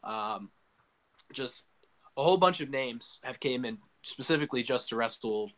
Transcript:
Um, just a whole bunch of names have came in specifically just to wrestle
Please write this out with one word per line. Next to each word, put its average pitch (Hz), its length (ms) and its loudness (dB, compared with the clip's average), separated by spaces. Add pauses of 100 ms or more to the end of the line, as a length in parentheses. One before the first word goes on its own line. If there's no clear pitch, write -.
Um, 107 480 -6 (800)
just 131 320 -8 (520)
a 135 60 0
whole 180 140 8
bunch 180 240 6
of 139 80 -6
names 127 540 -6
have 123 160 -8
came 127 260 0
in 110 140 -6 (240)
specifically 143 600 0
just 123 260 0
to 113 60 -4
wrestle 110 640 -2